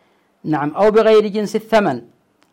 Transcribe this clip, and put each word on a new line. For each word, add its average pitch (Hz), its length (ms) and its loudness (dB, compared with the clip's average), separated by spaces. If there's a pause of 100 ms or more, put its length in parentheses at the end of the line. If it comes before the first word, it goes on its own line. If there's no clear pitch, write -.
(440)
نعم، 147 320 -4
أو 208 160 2
بغير 214 360 4
جنس 208 280 -6
الثمن 202 460 -2 (520)